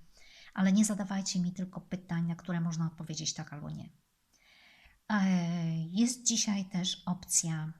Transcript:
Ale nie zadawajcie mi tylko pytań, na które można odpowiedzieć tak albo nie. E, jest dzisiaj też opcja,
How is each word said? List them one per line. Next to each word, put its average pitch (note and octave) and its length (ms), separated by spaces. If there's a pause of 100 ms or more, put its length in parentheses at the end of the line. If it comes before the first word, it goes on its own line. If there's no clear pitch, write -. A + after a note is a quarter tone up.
(540)
Ale F#3+ 180
nie G#3+ 120
zadawajcie G3 560
mi F3 120
tylko F#3 280
pytań, E3+ 460
na E3 80
które E3+ 260
można E3 260
odpowiedzieć D#3+ 480
tak - 180
albo D3 180
nie. D3+ 180 (1200)
E, G3+ 140 (520)
jest F3+ 500
dzisiaj G#3 380
też F#3 420
opcja, D#3+ 720